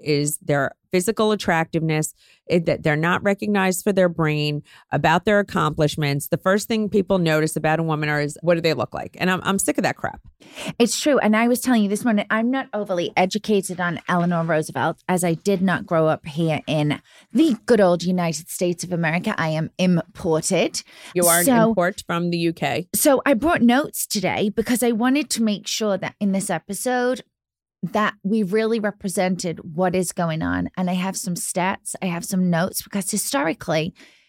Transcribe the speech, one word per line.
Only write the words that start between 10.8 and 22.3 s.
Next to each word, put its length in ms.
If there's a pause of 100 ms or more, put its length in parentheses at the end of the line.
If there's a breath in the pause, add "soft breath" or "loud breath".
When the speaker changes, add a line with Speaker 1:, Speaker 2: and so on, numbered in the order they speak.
Speaker 2:
true. 180
And 160
I 140
was 120
telling 220
you 60
this 160
morning, 240
I'm 220
not 240
overly 420
educated 640
on 260
Eleanor 380
Roosevelt, 640
as 160
I 80
did 300
not 240
grow 220
up 180
here 400
in 340 (320 soft breath)
the 320
good 160
old 220
United 480
States 340
of 80
America. 460
I 100
am 300
imported. 1040 (320 loud breath)
Speaker 1:
You 100
are 140
an 80
Speaker 2:
So 220
Speaker 1:
import 380
from 220
the 100